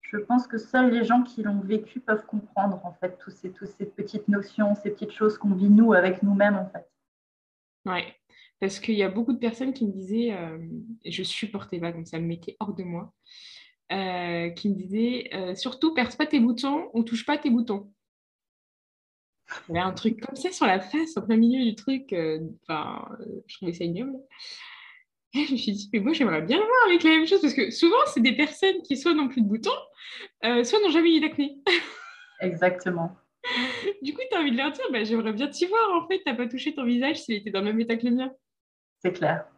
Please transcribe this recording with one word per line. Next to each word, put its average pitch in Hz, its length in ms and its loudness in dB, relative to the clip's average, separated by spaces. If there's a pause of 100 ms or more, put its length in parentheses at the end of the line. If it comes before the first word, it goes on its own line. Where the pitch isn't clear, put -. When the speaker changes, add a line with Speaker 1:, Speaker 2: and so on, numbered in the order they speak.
Speaker 1:
je - 160 -10
pense 240 280 2
que 226 120 -6
seuls 254 320 4
les 233 140 2
gens 247 180 4
qui 226 200 -6
l'ont 202 180 0
vécu 214 400 -4
peuvent 214 260 -2
comprendre, 202 580 -2
en 143 100 -12
fait, 180 240 -8
tous - 120 -18
ces, 185 220 -14
toutes 190 260 -14
ces 202 80 -8
petites - 420 -8
notions, 202 460 0
ces 208 160 -6
petites 208 220 -8
choses 214 260 0
qu'on 202 160 0
vit, 196 160 4
nous, 220 220 10
avec 185 300 4
nous-mêmes, 202 340 4
en 185 140 -6
fait. - 160 -16 (1000)
Speaker 2:
Ouais, 180 280 -6 (460)
parce 196 200 -4
qu'il 220 160 -2
y 202 60 2
a 190 60 2
beaucoup 226 240 0
de 233 60 0
personnes 240 340 -2
qui 240 140 -2
me 196 60 -2
disaient, 208 400 -2
euh, 165 260 -8 (460)
et 170 80 -10
je 185 100 -6
supportais 190 580 -8
pas, 170 120 -4
donc 165 140 -10
ça 165 120 -8
me 165 80 -4
mettait 170 340 -8
hors 202 140 -6
de 190 80 -8
moi, 180 300 -10 (800)
euh, 175 580 -4
qui 175 180 -4
me 196 60 2
disaient, 220 600 -2
euh, « 185 200 -6
Surtout, 320 400 -2
perce 247 220 0
pas 302 100 0
tes 302 140 2
boutons 254 520 0
ou 226 100 0
touche 226 220 -4
pas 294 140 0
tes 294 120 0
boutons. » 226 420 0 (1800)
Il 170 80 -4
y - 20 0
avait 185 100 0
un 185 40 -2
truc 220 280 -2
comme - 160 -10
ça 359 140 -4
sur 320 160 0
la 190 140 4
face, 320 360 -4
en 190 60 -4
plein 220 140 2
milieu 240 280 4
du 220 120 0
truc, 269 360 -6
euh, 160 280 -2 (220)
enfin, - 460 -8 (120)
euh, - 260 -12
je - 100 -20
trouvais 170 160 -6
ça 170 120 -8
ignoble. 220 320 -6 (1160)
Et 294 100 0
je 294 80 -2
me 262 40 2
suis 220 160 -2
dit, « - 200 -8
Mais 220 80 2
moi, 233 140 0
j'aimerais 196 280 0
bien 202 160 0
le 427 60 2
voir 480 220 6
avec 349 180 4
la 320 60 8
même 320 160 4
chose », 370 160 4
parce 277 120 2
que 226 160 0
souvent, 339 260 4 (100)
c'est 571 160 0
des 240 120 4
personnes 359 480 0
qui 277 140 -4
soit 339 180 2
n'ont 294 140 2
plus 233 140 0
de 208 40 4
boutons, 220 240 0 (760)
euh, 240 200 4
soit 415 160 4
n'ont 392 100 4
jamais 330 260 6
eu 302 40 6
d'acné. 294 460 -2
<laughs> - 720 -2
Speaker 1:
Exactement. 180 760 0 (880)
Speaker 2:
Du 277 120 -6
coup, - 60 -10 (100)
t'as 392 100 0
envie 285 100 0
de 233 60 2
leur 277 160 0
dire, « 508 200 -8
Bah, 220 120 -2
j'aimerais 220 280 -2
bien 226 160 -2
t'y 349 180 -2
voir, 392 360 2
en - 60 -14
fait, 370 160 -2
t'as 269 100 -2
pas 233 140 -4
touché 269 260 -6
ton 277 100 -6
visage 247 380 0
s'il 220 140 -4
était 202 140 -8
dans 196 100 -2
le 202 60 -2
même 214 140 0
état 233 160 0
que 233 100 -2
le 247 60 2
mien. » 254 200 -2 (640)
Speaker 1:
C'est 180 140 -2
clair. 160 340 -2 (120)